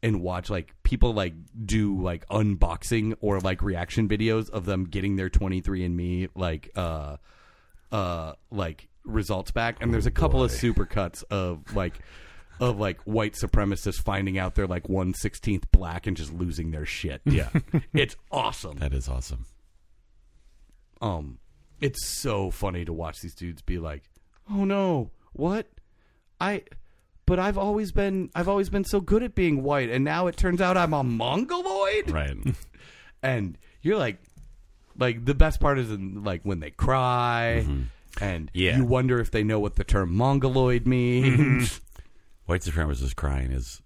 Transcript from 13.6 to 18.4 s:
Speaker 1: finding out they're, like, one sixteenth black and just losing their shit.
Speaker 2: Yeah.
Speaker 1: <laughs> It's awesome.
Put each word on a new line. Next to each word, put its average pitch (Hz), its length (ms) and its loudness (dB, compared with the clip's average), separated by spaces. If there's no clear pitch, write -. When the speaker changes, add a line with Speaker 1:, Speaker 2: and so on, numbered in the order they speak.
Speaker 1:
finding 98 380 0
out 92 160 -2
they're, 101 120 2
like, 90 200 -4
one 92 260 0
sixteenth - 600 -2
black 87 340 4
and 92 80 -2
just 78 180 -8
losing 85 380 -4
their 76 140 -6
shit. 71 400 -6
Speaker 2:
Yeah. 107 240 2
Speaker 1:
<laughs> - 220 0
It's 147 220 2
awesome. 104 460 -4